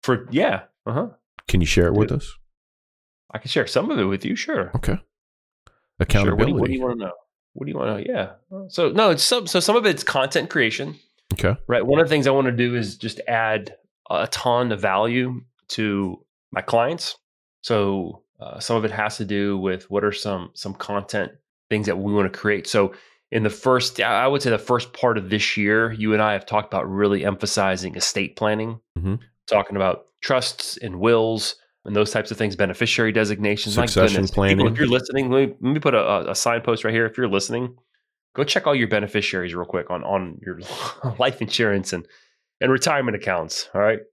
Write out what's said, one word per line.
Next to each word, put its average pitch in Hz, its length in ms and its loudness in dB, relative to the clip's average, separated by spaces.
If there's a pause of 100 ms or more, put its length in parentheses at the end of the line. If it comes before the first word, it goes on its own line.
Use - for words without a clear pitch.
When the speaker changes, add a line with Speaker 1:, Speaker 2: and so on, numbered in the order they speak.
Speaker 1:
For, 123 280 0
yeah. 123 320 0 (240)
Uh-huh. 147 220 -4 (400)
Speaker 2:
Can 95 140 4
you 80 40 2
share 87 200 4
it 85 80 2
with 104 160 4
Speaker 1:
Dude. - 80 -2
Speaker 2:
us? - 180 -12 (960)
Speaker 1:
I - 60 -8
can - 100 -12
share 123 180 0
some 190 240 0
of 294 80 0
it 104 60 2
with 98 200 -2
you, - 120 -2
sure. 214 400 -4
Speaker 2:
Okay. - 220 0
Speaker 1:
Sure. - 0 -
What - 1080 -10
do - 100 4
you, 101 100 4
Speaker 2:
Accountability. 110 240 2
Speaker 1:
what 113 140 2
do - 80 -2
you 127 80 -4
wanna 123 140 -2
know? 98 160 -6 (420)
What 139 120 -10
do 147 60 -8
you 147 60 -6
wanna 117 200 -2
know? 101 80 -8
Yeah. 101 260 -4 (360)
So 165 220 0
no, 208 200 4
it's 160 140 2
some, 240 220 0
so 180 140 2
some 208 160 2
of 220 100 2
it's 180 180 0
content 135 460 0
creation. 139 460 -2 (380)
Speaker 2:
Okay. 95 220 0 (120)
Speaker 1:
Right. 120 180 2
One 143 140 4
of 160 60 6
the 139 40 -2
things 147 160 2
I 139 60 4
wanna 131 200 4
do 120 220 0
is 107 220 -4
just - 320 -8
add 110 480 -2 (340)
a - 180 0
ton 120 440 0
of 98 80 -4
value 120 600 0 (280)
to 101 500 -2 (340)
my 92 100 -2
clients. 127 540 0 (460)
So, 98 600 -2 (180)
uh, - 180 -14
some 117 200 -2
of 110 80 -2
it 104 40 -2
has 107 280 -4
to 104 80 -6
do 101 320 0
with 95 320 -4
what 101 120 0
are 104 100 0
some, 95 420 -6
some - 180 -12
content 101 580 -6 (380)
things 107 180 0
that 95 120 0
we 101 160 -2
wanna 95 160 2
create. 104 360 -2
So 98 280 2 (360)
in 110 120 0
the 107 80 2
first, 127 500 0
I 117 260 2
would 139 140 2
say 135 80 -2
the 117 100 2
first - 360 -2
part 117 240 2
of 95 100 -6
this 107 300 0
year, 110 340 2
you 107 220 0
and 107 80 4
I 107 100 2
have 98 140 -4
talked 107 260 -2
about 92 180 -4
really 101 360 2
emphasizing 95 720 -2
estate - 400 -4
planning, 110 440 -2 (180)
Speaker 2:
Mm-hmm. 95 180 -2 (300)
Speaker 1:
talking 101 300 0
about 95 300 0 (160)
trusts - 560 -2
and 92 220 -10
wills 110 560 2 (280)
and 104 100 -6
those 104 160 2
types 110 200 -2
of 110 80 -6
things, 101 180 -2
beneficiary 110 560 0
designations. 104 640 0
My 120 100 2
Speaker 2:
Succession 98 300 4
Speaker 1:
goodness, 95 140 0
people, 101 120 0
Speaker 2:
planning. 98 240 4
Speaker 1:
if 113 120 0
you're 143 100 2
listening, 127 420 0
let 135 200 4
me, - 100 -14
let 127 140 0
me 156 60 -2
put 139 140 2
a, 113 80 6
a, 87 280 0
a 98 40 -2
signpost 117 500 0
right 110 100 0
here. 113 120 4
If 110 120 -4
you're 123 100 0
listening, 117 480 -2 (580)
go 135 80 0
check 185 240 2
all 147 80 4
your 117 140 2
beneficiaries 101 640 0
real 87 120 -6
quick 87 240 -4
on, 87 120 -4
on 92 400 -4
your 87 180 -10 (280)
<laughs> 120 300 -8
life 131 240 0
insurance 104 500 0
and, 87 140 -8 (540)
and 131 120 4
retirement 131 440 0
accounts. 87 580 -4
All 98 80 0
right. 107 180 2 (120)